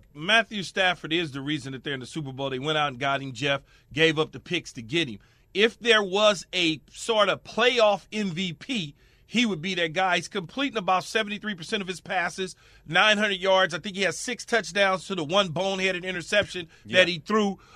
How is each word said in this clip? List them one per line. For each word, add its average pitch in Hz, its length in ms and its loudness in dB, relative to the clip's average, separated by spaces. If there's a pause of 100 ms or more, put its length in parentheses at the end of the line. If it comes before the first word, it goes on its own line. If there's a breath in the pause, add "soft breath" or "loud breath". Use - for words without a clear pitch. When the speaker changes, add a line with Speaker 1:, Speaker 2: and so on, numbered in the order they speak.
(160)
Speaker 1:
Matthew 208 480 0
Stafford 175 500 -2
is 165 180 -2
the 139 100 -8
reason 135 320 -6
that 123 100 -12
they're 147 100 -6
in 131 60 -6
the 120 80 -12
Super 147 240 -8
Bowl. 135 180 -4
They 131 100 -4
went 156 200 0
out 147 100 2
and 123 100 -12
got 139 220 0
him, 135 120 -10
Jeff, 139 280 -2 (320 soft breath)
gave 160 240 4
up 156 140 0
the 127 80 -14
picks - 340 -8
to 123 80 -12
get 143 260 -2
him. 104 120 -10 (340 soft breath)
If 220 260 2
there 220 240 4
was 202 500 2
a 165 280 0 (100)
sort 208 380 2
of 143 140 -2
playoff 220 680 2
M 202 200 -2
V 175 220 -4
P, 175 420 -6 (320 soft breath)
he 233 180 2
would 180 160 -2
be 185 140 -4
that 170 180 0
guy. 180 220 2
He's 175 120 -2
completing 220 500 -4
about 185 260 0
seventy-three 208 500 -4
percent 196 280 -6
of 180 60 -8
his 180 140 -8
passes, 180 540 -4 (320 soft breath)
nine 202 320 4
hundred 202 200 0
yards. 190 360 2
I - 40 -4
think 190 160 -8
he 196 60 -2
has 170 160 0
six - 260 -8
touchdowns 196 640 0
to 196 100 -6
the 170 80 -2
one 185 260 2
boneheaded 185 540 -2
interception 185 640 -2 (160 soft breath)
Speaker 2:
Yeah. 110 140 0
Speaker 1:
that 180 100 8
he 175 120 -2
threw, 202 400 2 (160 soft breath)